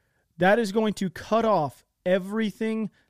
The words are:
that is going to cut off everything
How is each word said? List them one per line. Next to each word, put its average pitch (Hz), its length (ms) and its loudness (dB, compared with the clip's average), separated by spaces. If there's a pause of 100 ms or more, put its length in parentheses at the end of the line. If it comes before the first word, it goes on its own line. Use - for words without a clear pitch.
(380)
that 190 200 6
is 208 140 -2
going 220 220 0
to 190 160 -4
cut - 340 -2
off 175 400 -2 (220)
everything 214 800 -2 (220)